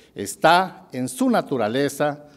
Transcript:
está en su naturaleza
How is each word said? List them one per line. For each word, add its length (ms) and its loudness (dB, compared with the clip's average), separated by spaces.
está 760 0
en 160 -6
su 200 -2
naturaleza 1000 -2